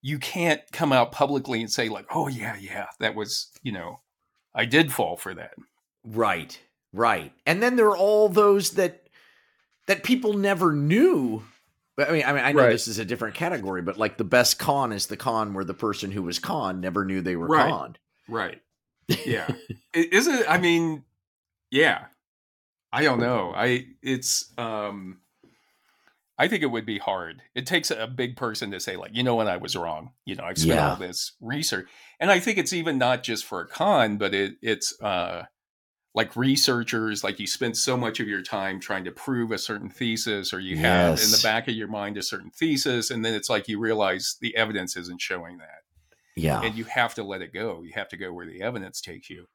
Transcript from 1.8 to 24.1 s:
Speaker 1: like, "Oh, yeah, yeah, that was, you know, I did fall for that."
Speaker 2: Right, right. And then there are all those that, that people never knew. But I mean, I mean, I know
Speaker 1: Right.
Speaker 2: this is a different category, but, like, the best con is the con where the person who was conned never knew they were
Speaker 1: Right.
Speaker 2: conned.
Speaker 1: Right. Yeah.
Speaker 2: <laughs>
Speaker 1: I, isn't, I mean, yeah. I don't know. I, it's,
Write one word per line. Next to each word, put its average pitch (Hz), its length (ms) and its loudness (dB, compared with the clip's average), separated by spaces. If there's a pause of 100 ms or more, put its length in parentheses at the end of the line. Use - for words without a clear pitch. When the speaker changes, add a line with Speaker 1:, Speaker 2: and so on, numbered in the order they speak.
Speaker 1:
like, - 200 -10
"Oh, 160 180 -2
yeah, 110 320 -8
yeah, 98 280 -10 (120)
that 107 140 -2
was, 104 380 -6 (100)
you 127 100 -8
know, 87 280 -10 (560)
I 107 100 2
did 143 260 4
fall 87 260 -2
for 92 180 -10
that." 80 180 -16 (500)
Speaker 2:
Right, 107 560 -2 (340)
right. 113 380 0 (140)
And 175 160 2
then 247 140 2
there 220 140 6
are 196 80 2
all 214 300 6
those 202 440 4
that, 180 320 0 (840)
that 190 180 2
people 247 300 2
never 196 400 2
knew. 147 680 4 (520)
But 143 140 2
I - 20 2
mean, 156 140 2
I 139 80 2
mean, 139 100 2
I 135 100 4
know 147 100 8
Speaker 1:
Right. 120 80 8
Speaker 2:
this - 160 0
is 107 100 -6
a 107 80 -4
different 113 300 -6
category, 101 480 -4
but, 95 160 -4
like, 107 180 0
the 117 60 -2
best 117 340 4
con 139 340 0
is 101 140 -4
the 107 100 -8
con 110 380 -2
where 95 100 -4
the 90 120 -6
person 104 360 -4
who 98 120 -4
was 87 160 -4
conned 101 420 -4
never 92 240 0
knew 95 160 -2
they 90 140 -2
were 85 120 -4
Speaker 1:
Right. 156 220 6
Speaker 2:
conned. 78 300 -6 (280)
Speaker 1:
Right. 107 320 -6 (680)
Yeah. 107 220 -2 (260)
Speaker 2:
<laughs> - 220 -12
Speaker 1:
I, 165 160 4
isn't, 247 380 4
I 165 80 6
mean, 165 460 2 (720)
yeah. 143 300 4 (880)
I 135 100 2
don't 135 160 4
know. 117 340 0
I, 120 340 0 (140)
it's, - 560 -2